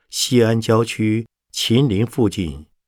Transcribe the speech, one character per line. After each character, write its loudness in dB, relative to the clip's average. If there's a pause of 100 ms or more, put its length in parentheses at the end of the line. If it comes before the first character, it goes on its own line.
西 2
安 2
郊 2
区 -2 (220)
秦 0
陵 0
附 0
近 -6 (200)